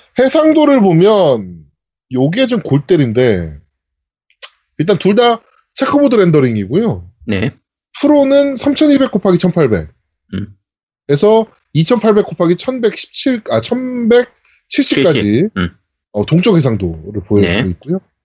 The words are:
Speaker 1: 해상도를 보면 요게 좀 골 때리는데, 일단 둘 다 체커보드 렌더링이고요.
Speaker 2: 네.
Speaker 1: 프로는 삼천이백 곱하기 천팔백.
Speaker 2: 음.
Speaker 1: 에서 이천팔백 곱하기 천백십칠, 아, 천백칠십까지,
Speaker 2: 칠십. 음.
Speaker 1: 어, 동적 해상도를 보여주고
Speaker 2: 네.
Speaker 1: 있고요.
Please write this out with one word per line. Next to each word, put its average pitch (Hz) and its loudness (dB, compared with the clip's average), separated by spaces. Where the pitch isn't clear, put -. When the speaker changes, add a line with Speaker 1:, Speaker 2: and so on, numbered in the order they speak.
Speaker 1:
해상도를 302 2
보면 160 2
요게 160 0
좀 233 -2
골 143 -2
때리는데, 113 0
일단 175 0
둘 196 0
다 233 2
체커보드 269 0
렌더링이고요. 131 0
Speaker 2:
네. 101 -4
Speaker 1:
프로는 277 2
삼천이백 277 0
곱하기 185 0
천팔백. 113 0
Speaker 2:
음. 98 -10
Speaker 1:
에서 214 2
이천팔백 208 2
곱하기 175 -2
천백십칠, 240 -4
아, 113 0
천백칠십까지, 240 -2
Speaker 2:
칠십. 117 0
음. 87 -4
Speaker 1:
어, 104 -4
동적 180 2
해상도를 95 -4
보여주고 98 0
Speaker 2:
네. 95 -4
Speaker 1:
있고요. 165 -8